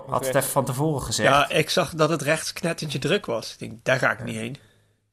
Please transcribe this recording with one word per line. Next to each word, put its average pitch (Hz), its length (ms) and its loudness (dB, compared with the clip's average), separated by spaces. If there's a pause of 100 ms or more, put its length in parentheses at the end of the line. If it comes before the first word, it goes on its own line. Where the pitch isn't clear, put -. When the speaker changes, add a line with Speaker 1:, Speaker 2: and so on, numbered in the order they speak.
Speaker 1:
had - 0 -
Speaker 2:
rechts. 127 180 0
Speaker 1:
Stef 131 240 2
van 135 140 2
tevoren 135 360 0
gezegd. 110 280 2
Speaker 3:
Ja, 139 200 4
ik 160 200 2
zag 170 240 0
dat 156 160 4
het 156 120 0
rechts 151 320 0
knettertje 160 460 -4
druk 165 260 0
was. 113 280 -6
Ik - 60 -20
denk, 113 260 -10
"Daar 131 140 4
ga 127 120 2
ik 107 80 -2
Speaker 1:
Ja. 113 40 -10
Speaker 3:
niet 117 120 -6
heen." 117 220 -8 (560)